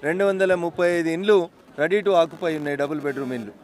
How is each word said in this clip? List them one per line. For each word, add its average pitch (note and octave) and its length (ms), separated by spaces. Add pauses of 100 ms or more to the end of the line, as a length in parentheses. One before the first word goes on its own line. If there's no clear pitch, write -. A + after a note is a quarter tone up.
రెండు F3 220
వందల F#3+ 300
ముప్పై F3 340 (100)
ఐదు E3 100
ఇండ్లు G3 280 (440)
ready E3+ 260
to G3+ 60 (100)
occupy E3 360
ఉన్నాయి, C#3+ 180
డబుల్ C#3+ 240
బెడ్‌రూమ్ C3+ 320
ఇండ్లు. A2 200 (120)